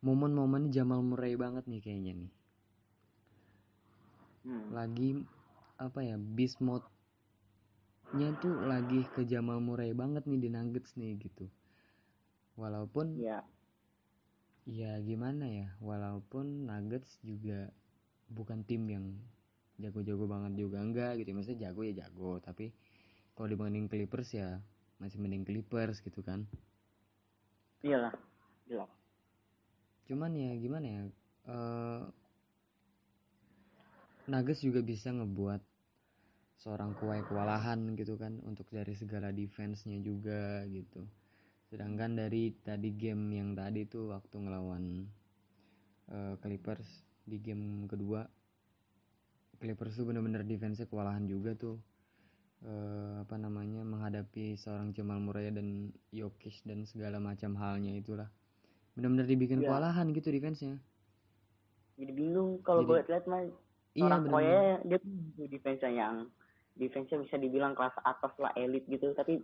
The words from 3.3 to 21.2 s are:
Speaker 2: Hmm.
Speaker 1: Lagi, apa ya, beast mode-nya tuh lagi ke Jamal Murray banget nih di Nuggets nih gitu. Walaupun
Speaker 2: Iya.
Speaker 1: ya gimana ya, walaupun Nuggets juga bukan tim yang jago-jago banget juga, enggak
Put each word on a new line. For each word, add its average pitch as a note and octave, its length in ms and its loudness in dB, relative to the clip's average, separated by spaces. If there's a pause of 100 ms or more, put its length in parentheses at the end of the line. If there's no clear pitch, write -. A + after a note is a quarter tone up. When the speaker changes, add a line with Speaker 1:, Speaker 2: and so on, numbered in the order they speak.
Speaker 2:
Hmm. A#2 280 -6
Speaker 1:
Lagi, A#2+ 520 0 (540)
apa C3 240 -6
ya, A2+ 160 -2
beast A2 420 2
mode-nya - 1800 -4
tuh F3 120 2 (120)
lagi B2+ 480 4
ke B2+ 100 2
Jamal A#2+ 380 0
Murray A#2+ 320 0
banget C#3 320 -2
nih C3+ 140 2
di B2 100 0
Nuggets A#2+ 480 -4
nih A2 180 -4
gitu. G2 300 -10 (1120)
Walaupun A2 560 -2
Speaker 2:
Iya. A2 320 -4 (1200)
Speaker 1:
ya A2 340 -4
gimana A#2+ 460 -2
ya, G2+ 220 -4 (100)
walaupun G#2+ 880 -6
Nuggets G#2+ 560 -6
juga G#2 480 -6 (580)
bukan A2 380 -8
tim A2+ 200 0
yang G2+ 200 -4 (720)
jago-jago G#2 480 -2
banget G2+ 320 -2
juga, G2+ 240 -2
enggak A#2 400 0